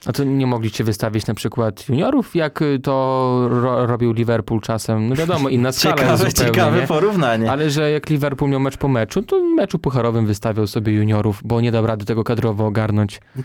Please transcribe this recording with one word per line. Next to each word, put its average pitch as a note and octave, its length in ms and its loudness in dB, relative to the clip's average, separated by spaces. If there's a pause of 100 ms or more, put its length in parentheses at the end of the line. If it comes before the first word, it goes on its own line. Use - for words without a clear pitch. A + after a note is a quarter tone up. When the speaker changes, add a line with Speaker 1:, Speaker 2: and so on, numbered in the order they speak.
Speaker 1:
A A2+ 80 -4
to C#3+ 100 -2
nie C3+ 240 0
mogliście A2+ 360 -2
wystawić A2 440 -2
na A#2 60 -2
przykład A2 560 -4
juniorów, G#3+ 460 0
jak, D#3 260 -2
y, C#3+ 180 0
to C3 720 0
ro-, B2 340 2
robił A#2+ 260 0
Liverpool A2+ 500 0
czasem? A2 480 -2
No C3+ 60 0
wiadomo, D#3+ 340 0
inna B2+ 240 0
Speaker 2:
<laughs> - 80 -6
Speaker 1:
skala - 140 2
Speaker 2:
Ciekawe, C3 220 2
Speaker 1:
zupełnie, A#2+ 340 2
Speaker 2:
ciekawe - 300 2
Speaker 1:
nie? - 60 -2
Speaker 2:
porównanie. D3+ 640 2
Speaker 1:
Ale D3+ 180 0
że D3+ 220 0
jak D3+ 180 -2
Liverpool C#3+ 420 0
miał C3+ 80 0
mecz C3+ 180 -2
po D3 100 -2
meczu, B2+ 340 0
to F#4+ 180 0
w E4+ 160 2
meczu G3 240 0
pucharowym A#2 460 0
wystawiał G#2+ 420 0
sobie G#2+ 260 -2
juniorów, G#2+ 520 2
bo A#2 160 0
nie A#2+ 100 2
dał A2 160 2
rady G#2+ 180 -4
tego A2+ 180 0
kadrowo A2 420 0
ogarnąć. G#2 560 -2 (240)